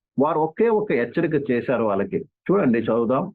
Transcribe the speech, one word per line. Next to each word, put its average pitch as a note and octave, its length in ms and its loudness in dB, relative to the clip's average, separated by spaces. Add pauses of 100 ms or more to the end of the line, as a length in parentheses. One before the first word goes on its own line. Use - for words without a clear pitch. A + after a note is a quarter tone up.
(240)
వారు D#3 240 0
ఒకే A3 200 0 (120)
ఒక - 200 -4
హెచ్చరిక D#3+ 360 -2 (140)
చేశారు A#2+ 400 0
వాళ్ళకి. G2 300 -2 (280)
చూడండి, D3+ 400 2
చదువుదాం. A#2+ 360 0 (120)